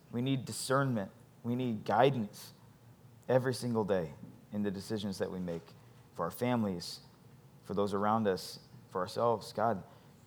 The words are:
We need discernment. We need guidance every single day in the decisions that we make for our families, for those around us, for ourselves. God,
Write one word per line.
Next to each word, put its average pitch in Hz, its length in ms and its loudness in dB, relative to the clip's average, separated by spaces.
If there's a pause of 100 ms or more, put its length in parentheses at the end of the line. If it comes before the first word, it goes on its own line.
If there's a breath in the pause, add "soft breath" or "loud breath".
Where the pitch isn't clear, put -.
(120)
We 117 100 -2
need 127 240 0
discernment. 123 640 0 (320)
We 120 140 -2
need 120 280 -2
guidance 117 680 2 (720)
every 123 260 4
single 117 300 0
day 92 280 0 (420)
in 104 100 -2
the 101 80 0
decisions 98 460 -4
that 92 120 -2
we 92 100 -8
make 85 240 -4 (520 loud breath)
for 90 80 -2
our 82 80 -2
families, 110 680 -2 (680)
for - 80 -6
those 101 200 2
around 104 340 2
us, - 320 -2 (320)
for 92 100 -4
ourselves. 113 500 0
God, 104 320 0 (440 loud breath)